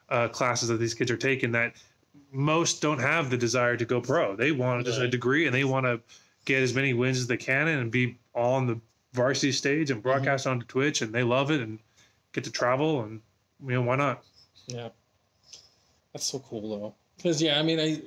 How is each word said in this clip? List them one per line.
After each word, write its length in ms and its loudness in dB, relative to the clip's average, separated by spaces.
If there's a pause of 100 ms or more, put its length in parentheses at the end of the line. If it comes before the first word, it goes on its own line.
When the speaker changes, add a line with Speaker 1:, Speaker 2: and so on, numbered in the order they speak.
Speaker 1:
uh, 200 2
classes 400 0
that 100 2
these 160 -2
kids 160 0
are 60 0
taking 360 0
that 220 0 (580)
most 480 2
don't 180 0
have 320 0
the 60 0
desire 400 2
to 80 -2
go 160 0
pro. 360 0
They 160 2
want 340 0
just 120 -2
a 40 0
Speaker 2:
Right. 80 0
Speaker 1:
degree, 360 2
and 80 0
they 100 2
wanna 360 0 (440)
get 180 2
as 120 2
many 200 2
wins 240 0
as 80 -4
they 100 0
can 320 0
and 220 -2
be 260 0 (180)
on 320 2
the 140 -2 (320)
varsity 400 2
stage 380 0
and 100 -2
Speaker 2:
Mm-hmm. 80 -4
Speaker 1:
broadcast 380 2
onto 200 -2
Twitch, 360 0
and 100 -4
they 100 0
love 280 2
it 100 2
and 180 -8 (540)
get 120 -6
to 60 -10
travel, 520 0
and, 180 -10 (440)
you 100 -2
know, 80 2
why 140 2
not? 280 -2 (420)
Speaker 2:
Yeah. 240 -10 (1200)
That's 140 -8
so 140 -6
cool, 280 -10 (100)
though. 160 -10 (280)
'Cause, 180 0
yeah, 180 2
I 40 0
mean, 180 0
I, 260 -2